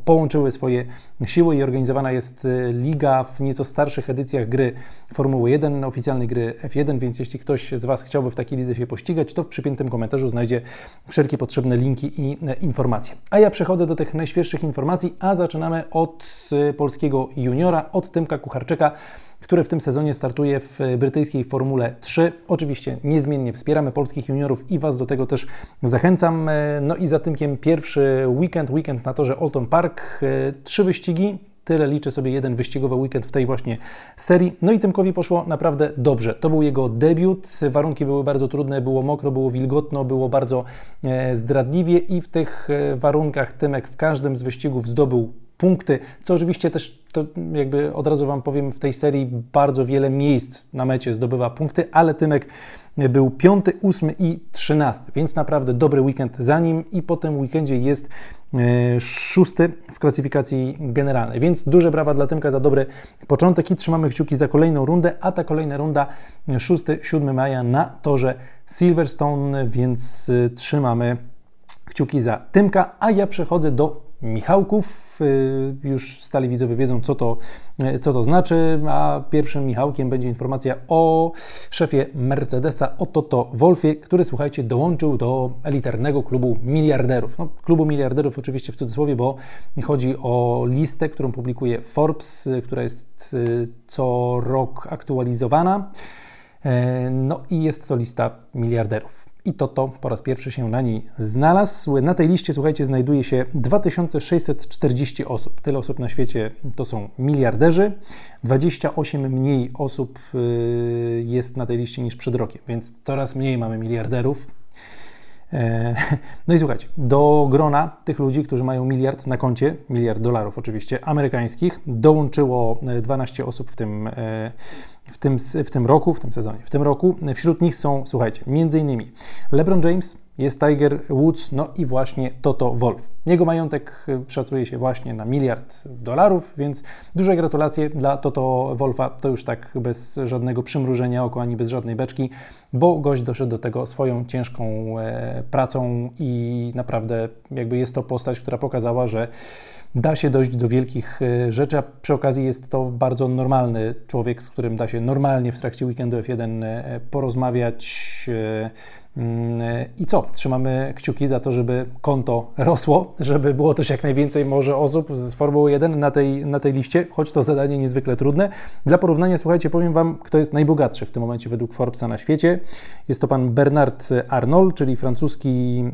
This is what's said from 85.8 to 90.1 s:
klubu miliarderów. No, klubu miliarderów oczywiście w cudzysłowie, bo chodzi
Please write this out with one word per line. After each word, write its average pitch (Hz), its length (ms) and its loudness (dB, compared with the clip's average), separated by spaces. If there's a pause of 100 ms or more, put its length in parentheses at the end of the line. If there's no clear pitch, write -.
klubu 123 400 2
miliarderów. 127 720 2
No, 135 100 0 (160)
klubu 160 220 4
miliarderów 139 540 0
oczywiście 131 340 -6
w - 20 -8
cudzysłowie, 135 400 -2
bo 127 200 0 (480)
chodzi 131 400 0